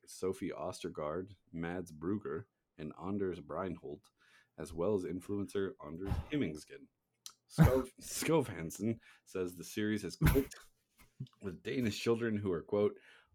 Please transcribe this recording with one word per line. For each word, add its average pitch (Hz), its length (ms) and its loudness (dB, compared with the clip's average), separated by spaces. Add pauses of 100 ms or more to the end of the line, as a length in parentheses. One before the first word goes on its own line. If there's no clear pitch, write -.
Sophie 92 500 -2
Ostergaard, 87 800 -4 (180)
Mads 85 400 -4
Brugger, 85 520 -2 (340)
and 76 140 -8 (100)
Anders 95 380 -2
Breinholt, 78 720 -6 (480)
as 78 140 -8
well 87 240 2
as 90 80 2
influencer 95 680 -2 (140)
Anders 87 280 -2 (180)
Hemmingsgen. 131 540 -4 (640)
Skov-, 131 440 8
<laughs> - 60 -20
Skov 156 480 2
Hansen 95 520 -2 (240)
says 90 300 -4
the 85 100 -12
series 107 380 0
has 85 140 -6
clicked 139 400 4 (840)
with 90 200 -6
Danish 120 380 0
children 117 360 2
who 101 160 0
are, 82 100 0
quote, 104 340 2 (380)